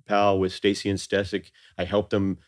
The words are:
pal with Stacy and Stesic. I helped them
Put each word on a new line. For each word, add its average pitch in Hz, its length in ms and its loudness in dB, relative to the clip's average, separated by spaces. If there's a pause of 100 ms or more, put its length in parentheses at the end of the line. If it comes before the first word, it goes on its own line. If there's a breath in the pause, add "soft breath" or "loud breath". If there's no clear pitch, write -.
pal 101 340 4
with 92 120 0
Stacy 101 380 0
and 98 100 -2
Stesic. 98 520 -4 (260 soft breath)
I 92 80 -4
helped 101 240 0
them 98 380 0